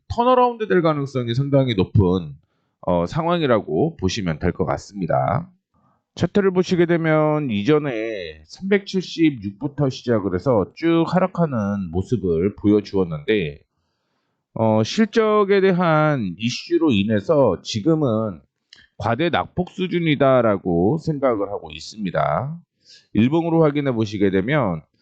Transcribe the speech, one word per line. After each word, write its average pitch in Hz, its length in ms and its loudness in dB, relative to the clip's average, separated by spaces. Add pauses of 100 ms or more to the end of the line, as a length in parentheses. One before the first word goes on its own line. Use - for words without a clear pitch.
턴어라운드 240 600 0
될 185 140 2
가능성이 135 520 -2
상당히 135 400 0
높은, 90 640 0 (460)
어, 87 260 0
상황이라고 151 880 0
보시면 90 400 -2
될 87 140 0
것 87 140 -4
같습니다. 73 840 -4 (640)
차트를 190 380 0
보시게 180 340 2
되면 156 640 0
이전에 107 960 -2
삼백칠십육부터 156 1400 -2
시작을 101 460 -2
해서 101 400 0
쭉 165 320 0
하락하는 135 840 -2
모습을 92 640 -2
보여주었는데, 95 1080 0 (920)
어, 110 300 2
실적에 208 800 2
대한 156 760 2
이슈로 151 540 0
인해서 107 720 2
지금은 110 800 -2 (560)
과대 117 320 -2
낙폭 131 420 -2
수준이다라고 135 1300 2
생각을 127 500 -2
하고 82 220 -10
있습니다. 85 880 -4 (540)
일봉으로 160 500 2
확인해 143 280 0
보시게 104 380 0
되면 95 540 0 (180)